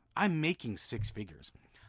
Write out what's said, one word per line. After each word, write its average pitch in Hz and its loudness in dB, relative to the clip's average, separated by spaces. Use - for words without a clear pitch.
I'm 175 4
making 139 0
six 104 -2
figures. 95 -10